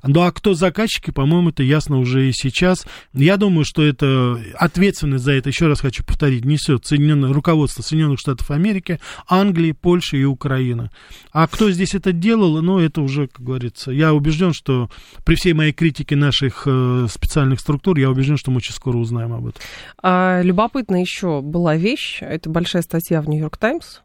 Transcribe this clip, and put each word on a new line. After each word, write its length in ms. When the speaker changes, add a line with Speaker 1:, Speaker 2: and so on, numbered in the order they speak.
Speaker 1:
Ну, 180
а 100
кто 220
заказчики, 560
по-моему, 400
это 140
ясно 360
уже 300
и 40
сейчас. 520
Я 240
думаю, 280
что 160
это 580
ответственность 680
за 80
это, 180
еще 180
раз 120
хочу 240
повторить, 420
несет 400
Соединенное, 480
руководство 480
Соединенных 380
Штатов 320
Америки, 480
Англии, 440
Польши 480
и 60
Украины. 680
А 160
кто 240
здесь 240
это 160
делал, 500
ну, 160
это 240
уже, 260
как 160
говорится, 460
я 240
убежден, 400
что 360
при 100
всей 180
моей 180
критике 460
наших, 500
э, 420
специальных 520
структур, 360
я 140
убежден, 260
что 140
мы 60
очень 160
скоро 240
узнаем 360
об 140
этом. 140
Speaker 2:
А, 400
любопытная 580
еще 400
была 360
вещь, 440
это 280
большая 340
статья 380
в 80
«Нью-Йорк 280
Таймс». 480